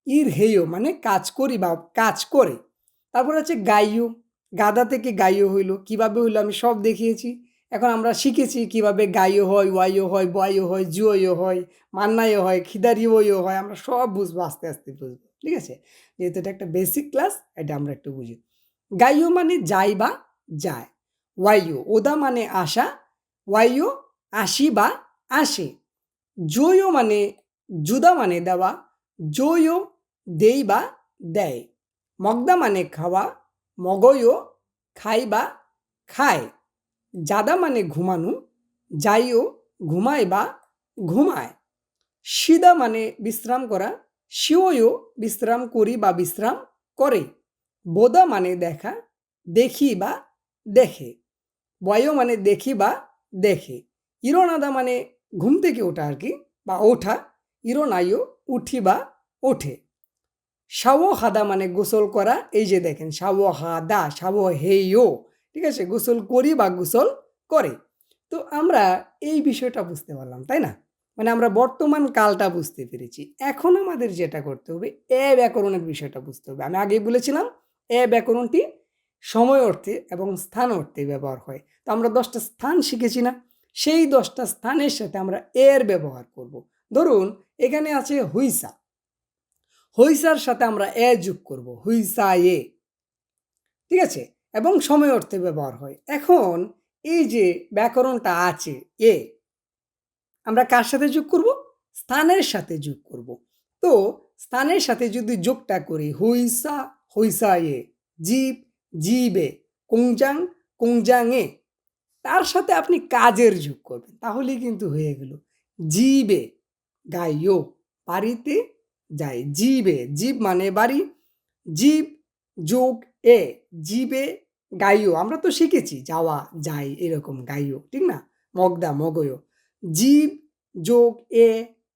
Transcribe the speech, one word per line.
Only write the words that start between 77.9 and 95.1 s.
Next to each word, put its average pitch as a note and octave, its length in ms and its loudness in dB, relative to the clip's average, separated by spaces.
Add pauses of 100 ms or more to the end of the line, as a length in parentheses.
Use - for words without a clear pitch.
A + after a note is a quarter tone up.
ব্যাকরণটি A#3 600 0 (540)
সময় B3+ 400 2
অর্থে G3+ 500 -2
এবং F#3+ 260 -6
স্থান A#3+ 360 -4
অর্থে D3+ 340 -6
ব্যবহার C#3 320 -8
হয়। C3 220 -18 (240)
তো - 80 -6
আমরা A3+ 160 0
দশটা A#3+ 320 -2
স্থান C#4+ 400 -2
শিখেছি A#3+ 420 -2
না? B3 220 -4 (300)
সেই D#4+ 320 2
দশটা B3+ 400 0
স্থানের C#4+ 440 -4
সাথে - 280 -8
আমরা F#3+ 260 -6 (100)
এর C4+ 300 6
ব্যবহার D3+ 480 -4
করব। B2+ 320 -20 (300)
ধরুন A3 480 2 (160)
এখানে D4+ 360 0
আছে C#4 280 -2
হুইসা, G3 500 -2 (1300)
হুইসার D4+ 380 6
সাথে A#3+ 280 0
আমরা G#3 220 -2
এ A#3+ 300 2
যোগ F#3 280 -6
করব, B2 420 -16
হুইসা G3+ 500 0
এ, F3 260 4 (1300)
ঠিক F4+ 100 4
আছে? C#3+ 260 -2 (280)
এবং D4+ 260 2
সময় D4 320 4